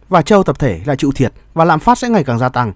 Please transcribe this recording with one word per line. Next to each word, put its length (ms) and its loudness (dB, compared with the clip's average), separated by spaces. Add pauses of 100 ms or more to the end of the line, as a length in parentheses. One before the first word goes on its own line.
và 140 2
châu 200 4
tập 160 -4
thể 260 -2
là 120 -2
chịu 160 0
thiệt 200 -2 (220)
và 100 2
lạm 160 2
phát 180 2
sẽ 100 -6
ngày 160 2
càng 140 -2
gia 100 0
tăng 260 -2